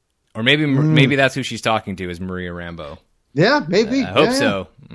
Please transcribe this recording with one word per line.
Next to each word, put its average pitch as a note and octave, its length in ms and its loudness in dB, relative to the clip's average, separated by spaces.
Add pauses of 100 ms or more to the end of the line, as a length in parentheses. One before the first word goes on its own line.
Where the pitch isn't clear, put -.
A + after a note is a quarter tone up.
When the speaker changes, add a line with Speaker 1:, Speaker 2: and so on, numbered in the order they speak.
(360)
Speaker 1:
or A2 80 -6
maybe, D3+ 220 2
Speaker 2:
Mm. D3 240 2
Speaker 1:
maybe C#3 260 4
that's C3+ 180 2
who C3+ 100 -4
she's A2+ 180 -8
talking A2 340 -2
to F2+ 140 -8
is E2+ 100 -8
Maria F2+ 320 -8
Rambeau. E2+ 460 -12 (360)
Speaker 2:
Yeah, A3+ 340 2
maybe. A3+ 340 0
Speaker 1:
Uh, G#3+ 80 -4
I - 20 -8
hope G2+ 140 4
Speaker 2:
Yeah, A#3 60 2
yeah. C4+ 80 0
Speaker 1:
so. G2+ 280 -2 (280)